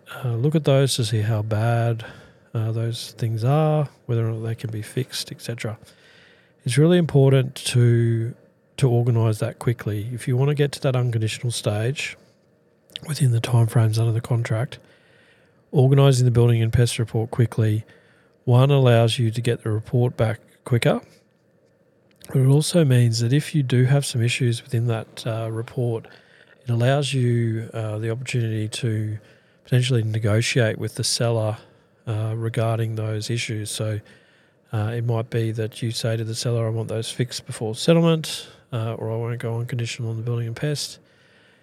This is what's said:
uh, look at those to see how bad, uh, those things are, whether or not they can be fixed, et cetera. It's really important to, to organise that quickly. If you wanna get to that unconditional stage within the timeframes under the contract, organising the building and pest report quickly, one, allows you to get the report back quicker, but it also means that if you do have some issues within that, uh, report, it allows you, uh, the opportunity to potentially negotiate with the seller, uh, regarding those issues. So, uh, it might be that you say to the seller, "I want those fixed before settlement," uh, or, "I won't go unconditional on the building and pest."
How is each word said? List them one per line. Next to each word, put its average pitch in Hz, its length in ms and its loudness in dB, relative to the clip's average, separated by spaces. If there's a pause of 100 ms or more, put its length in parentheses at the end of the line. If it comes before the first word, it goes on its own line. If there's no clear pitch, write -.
(240)
uh, 127 60 -2
look 123 260 0
at 160 80 2
those 135 320 4
to 123 100 0
see 107 160 0
how 104 220 0
bad, 113 600 0 (520)
uh, 110 160 -2
those 117 480 -6
things 113 240 -2
are, 151 460 2 (180)
whether 113 200 0
or 113 40 -2
not 113 160 -8
they 113 80 -4
can 110 160 -8
be 107 100 -8
fixed, - 500 -8
et - 100 -16
cetera. 117 360 -8 (840)
It's 120 140 -2
really 165 200 6
important 135 580 4
to, 117 760 2 (440)
to 135 120 4
organise 117 500 2
that - 200 -6
quickly. 107 520 -4
If 120 160 -8
you 127 100 0
wanna 143 180 2
get 139 160 0
to - 100 -12
that 135 140 0
unconditional 117 560 -2
stage 113 680 -4 (920)
within 135 240 0
the 117 100 0
timeframes 113 580 2
under 117 120 2
the 113 100 -2
contract, 117 580 -4 (920)
organising 139 520 6
the 123 80 4
building 117 300 4
and 113 100 0
pest 120 280 2
report 113 320 -4
quickly, 110 520 0 (640)
one, 131 260 6
allows 120 480 4
you 117 120 2
to 117 100 -4
get 117 220 -2
the 113 60 -4
report 120 460 -2
back 110 240 -2 (240)
quicker, 147 380 2 (1300)
but - 100 -2
it 131 100 4
also 151 380 4
means 120 340 4
that 117 140 2
if 147 200 0
you 151 80 2
do 127 220 2
have 139 220 2
some - 160 -2
issues 117 420 0
within 117 240 -2
that, 113 400 -6
uh, 113 240 -6
report, 117 560 -4 (560)
it 120 80 -6
allows 127 420 2
you, 117 600 0
uh, 107 260 -6
the 113 100 -4
opportunity 113 600 -4
to 107 500 -4 (460)
potentially 123 360 2
negotiate 110 760 0
with 107 180 -8
the - 80 -6
seller, 110 540 -2 (500)
uh, 110 300 -4
regarding 113 580 -2
those 110 340 -6
issues. 113 400 -6
So, 107 300 -4 (720)
uh, 107 240 -2
it 117 80 -4
might 117 260 -2
be 113 220 -2
that 110 320 -6
you 113 80 -4
say 113 240 -4
to 113 80 -4
the 113 120 -8
seller, 117 300 -2
"I 110 40 -2
want 113 180 -4
those 110 240 -6
fixed - 340 -6
before 110 300 -8
settlement," 165 720 2 (240)
uh, 113 220 -4
or, 110 180 -6
"I 113 60 -4
won't 117 220 -6
go 117 200 -4
unconditional 117 500 -6
on 113 80 -4
the 113 60 -8
building 117 240 -2
and 113 80 -6
pest." - 440 -6 (640)